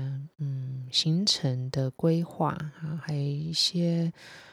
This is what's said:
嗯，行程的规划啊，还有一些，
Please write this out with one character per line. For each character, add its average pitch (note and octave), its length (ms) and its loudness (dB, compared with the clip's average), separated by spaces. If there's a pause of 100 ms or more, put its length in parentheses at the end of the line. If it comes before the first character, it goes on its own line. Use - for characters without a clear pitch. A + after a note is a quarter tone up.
(380)
嗯， C3 540 -4
行 E3 340 4
程 B2+ 460 0
的 C3+ 180 2
规 E3 320 2
划 E3 300 0
啊， D3+ 500 -6
还 D3+ 140 -4
有 C#3+ 60 0
一 C#3+ 320 -2
些， E3+ 580 2 (420)